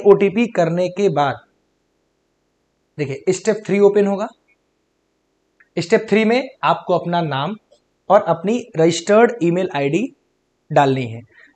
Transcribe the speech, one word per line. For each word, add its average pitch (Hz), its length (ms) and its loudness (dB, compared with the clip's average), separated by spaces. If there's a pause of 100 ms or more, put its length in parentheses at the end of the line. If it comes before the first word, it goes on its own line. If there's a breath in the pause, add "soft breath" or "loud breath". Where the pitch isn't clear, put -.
ओटीपी 196 420 4
करने 175 420 -2
के 196 200 -2
बाद 143 300 -2 (1600)
देखिए 139 360 -4
step 208 320 -4
three 202 140 0
open 202 280 4
होगा। 202 200 -4 (1500)
Step 170 320 0
three 220 160 2
में 254 240 0 (140)
आपको 165 300 -2
अपना 175 280 -2
नाम 151 340 -6 (540)
और 202 120 6
अपनी 185 380 -2 (180)
registered 202 540 2 (120)
email 175 320 0
आईडी 147 280 -2 (680)
डालनी 135 340 2
है। 113 160 -12 (340 soft breath)